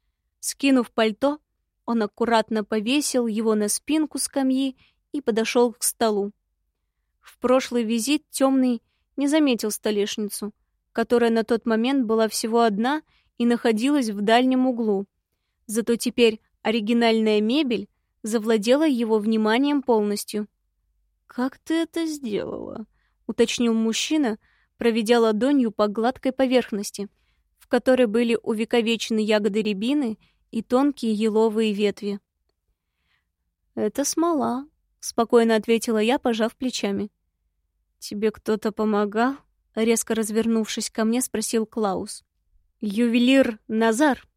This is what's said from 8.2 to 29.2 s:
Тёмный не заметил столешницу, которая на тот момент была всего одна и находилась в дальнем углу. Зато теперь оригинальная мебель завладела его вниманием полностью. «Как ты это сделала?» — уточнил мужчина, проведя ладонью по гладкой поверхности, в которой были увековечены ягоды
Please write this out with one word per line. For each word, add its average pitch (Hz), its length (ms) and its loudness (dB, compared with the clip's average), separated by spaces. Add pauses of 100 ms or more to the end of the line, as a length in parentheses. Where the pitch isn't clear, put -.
Тёмный 262 520 2 (360)
не 277 100 0
заметил 277 440 2
столешницу, 208 840 -4 (400)
которая 233 380 2
на 226 120 2
тот 226 220 -2
момент 233 400 0
была 220 220 0
всего 226 340 -2
одна 233 400 0 (360)
и 240 80 0
находилась 240 640 2
в 202 120 -6
дальнем 254 460 2
углу. 214 380 -2 (600)
Зато 226 300 -2
теперь 226 440 0 (220)
оригинальная 220 800 2
мебель 226 480 0 (340)
завладела 226 640 0
его 226 320 0
вниманием 226 640 0
полностью. 208 640 -2 (800)
«Как 254 300 -6
ты - 160 -6
это 330 320 -2
сделала?» — 262 800 -8 (420)
уточнил 233 460 0
мужчина, 226 640 0 (400)
проведя 233 420 2
ладонью 226 520 2
по 208 160 0
гладкой 226 440 -2
поверхности, 233 760 -2 (480)
в - 100 -20
которой 254 400 2
были 233 340 0
увековечены 226 800 -2
ягоды 214 420 0